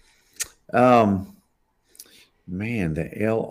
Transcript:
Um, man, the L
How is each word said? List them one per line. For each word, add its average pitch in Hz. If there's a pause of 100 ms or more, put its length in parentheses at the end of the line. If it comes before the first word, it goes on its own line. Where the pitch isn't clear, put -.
(720)
Um, 113 (1120)
man, 95
the 82
L 110